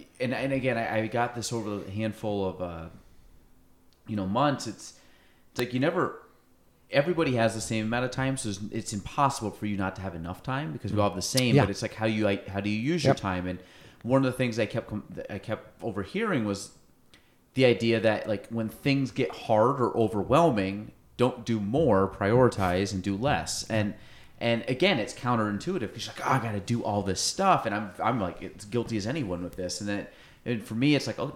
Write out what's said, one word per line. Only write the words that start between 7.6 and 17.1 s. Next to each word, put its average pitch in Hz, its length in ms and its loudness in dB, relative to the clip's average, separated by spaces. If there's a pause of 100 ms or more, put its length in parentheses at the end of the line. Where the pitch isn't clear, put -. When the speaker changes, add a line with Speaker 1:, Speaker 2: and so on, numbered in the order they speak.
Speaker 1:
same 110 240 0
amount 120 200 0
of 123 60 -4
time, 135 260 0
so 110 120 -4
it's, 98 100 -4 (120)
it's 113 220 -6
impossible 113 580 0
for - 140 -8
you 104 120 -2
not 95 200 -2
to 95 40 -10
have 95 140 -6
enough 85 260 -8
time 143 300 -6
because 110 200 -6
we 104 80 0
all 104 100 4
have 92 60 -4
the 92 60 -4
same, 127 340 2
Speaker 2:
Yeah. 139 80 8
Speaker 1:
but 98 60 2
it's, 98 120 -6
like, - 120 -6
how 110 120 -4
you, 107 180 2
like, 101 240 0
how 98 140 -4
do 104 80 -2
you 107 100 0
use 143 240 0
your 135 80 4
Speaker 2:
Yep. 127 100 2
Speaker 1:
time? 90 240 -2
And 90 140 -6 (440)
one 135 220 4
of 127 60 2
the - 60 -6
things 120 200 0
I 110 80 2
kept 110 240 -6
com-, 104 220 -6
that - 200 -10
I 104 60 -6
kept - 460 -10
overhearing 117 640 -2
was 101 260 -4 (840)